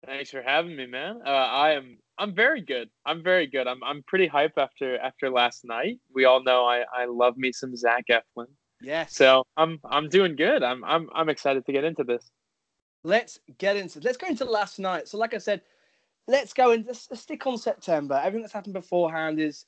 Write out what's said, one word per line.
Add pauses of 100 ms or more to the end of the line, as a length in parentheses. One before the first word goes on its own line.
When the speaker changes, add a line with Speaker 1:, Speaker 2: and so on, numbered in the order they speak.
Speaker 1:
Thanks
for
having
me,
man.
Uh,
I
am, (180)
I'm
very
good. (160)
I'm
very
good.
I'm,
I'm
pretty
hyped
after,
after
last
night. (140)
We
all
know
I,
I
love
me
some
Zach
Eflin. (340)
Speaker 2:
Yes.
Speaker 1:
So (140)
I'm,
I'm
doing
good.
I'm,
I'm,
I'm
excited
to
get
into
this. (720)
Speaker 2:
Let's (180)
get
into,
let's
go
into
last
night.
So
like
I
said, (640)
let's
go
and
let's,
let's
stick
on
September.
Everything
that's
happened
beforehand
is